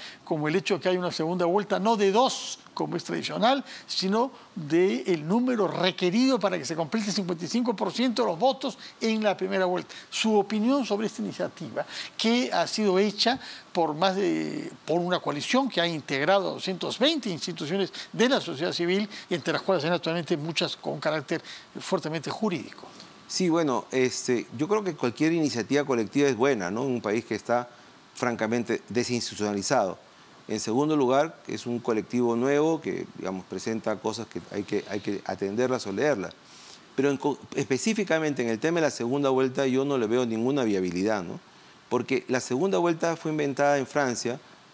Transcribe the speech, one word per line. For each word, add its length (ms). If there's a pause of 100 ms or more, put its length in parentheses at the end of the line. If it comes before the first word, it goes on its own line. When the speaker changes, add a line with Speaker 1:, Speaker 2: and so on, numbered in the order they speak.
(220)
Speaker 1:
como 260
el 80
hecho 180
de 60
que 100
hay 80
una 120
segunda 360
vuelta, 320
no 180
de 160
dos, 460 (160)
como 220
es 80
tradicional, 600 (220)
sino 460 (220)
del 760
número 400
requerido 680
para 200
que 60
se 100
complete 340
el 40
cincuenta 320
y 40
cinco 280
por 160
ciento 300
de 60
los 100
votos 400 (220)
en 220
la 140
primera 300
vuelta. 280 (140)
Su 300
opinión 480
sobre 200
esta 140
iniciativa, 640 (320)
que 340
ha 160
sido 320
hecha 400 (340)
por 220
más 220
de, 560 (140)
por 140
una 220
coalición 480
que 100
ha 60
integrado 680
doscientos 440
veinte 320
instituciones 640 (200)
de 160
la 120
sociedad 320
civil 360 (220)
y 40
entre 200
las 80
cuales 220
hay 60
naturalmente 460
muchas 400
con 240
carácter 400 (400)
fuertemente 500
jurídico. 560 (420)
Speaker 2:
Sí, 200
bueno, 440
este, 540 (120)
yo 100
creo 160
que 100
cualquier 380
iniciativa 520
colectiva 440
es 80
buena, 340
¿no? 120
En 80
un 100
país 240
que 100
está 360 (440)
francamente 760
desinstitucionalizado. 1080 (500)
En 120
segundo 360
lugar, 500
es 200
un 120
colectivo 580
nuevo 440
que, 260 (100)
digamos, 300
presenta 500
cosas 300
que 240
hay 140
que, 260
hay 100
que 240
atenderlas 640
o 60
leerlas. 420 (600)
Pero 160
en 60
co-, 220 (160)
específicamente 880
en 80
el 80
tema 220
de 60
la 40
segunda 400
vuelta 360
yo 200
no 100
le 100
veo 200
ninguna 380
viabilidad, 580
¿no? 180 (480)
Porque 400
la 120
segunda 380
vuelta 380
fue 140
inventada 480
en 80
Francia 520 (360)